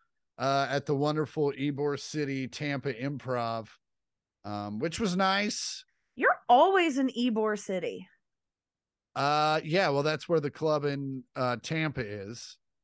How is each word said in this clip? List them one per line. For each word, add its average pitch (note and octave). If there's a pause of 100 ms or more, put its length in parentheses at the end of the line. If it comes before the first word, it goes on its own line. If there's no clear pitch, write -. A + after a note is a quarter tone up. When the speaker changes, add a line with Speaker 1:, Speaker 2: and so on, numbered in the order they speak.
(400)
Speaker 1:
uh, C#3
at C#3
the D3
wonderful D3
Ybor C#3+
City C#3
Tampa C#3+
Improv, A#2+ (760)
um, G#2
which E3
was F#3+
nice. G3 (300)
Speaker 2:
You're G4 (100)
always E4
in C4
Ybor G#3+
City. F3 (1080)
Speaker 1:
Uh, D3+
yeah, E3+
well, C#3+
that's D3+
where E3+
the C#3+
club D3+
in, C3+ (120)
uh, B2
Tampa D#3+
is, G#2 (260)